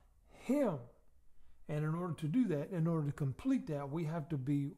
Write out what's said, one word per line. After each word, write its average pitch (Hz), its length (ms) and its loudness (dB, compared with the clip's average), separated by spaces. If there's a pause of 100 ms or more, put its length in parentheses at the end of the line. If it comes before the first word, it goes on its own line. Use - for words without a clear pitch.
(280)
him. 247 480 2 (960)
And 151 160 0
in 156 100 0
order 170 200 -2
to 156 120 -2
do 226 220 4
that, 147 220 -2
in 165 160 2
order 160 200 2
to 143 60 0
complete 196 540 0
that, 143 220 -4
we 165 160 -2
have 156 240 -4
to 156 80 0
be 139 400 0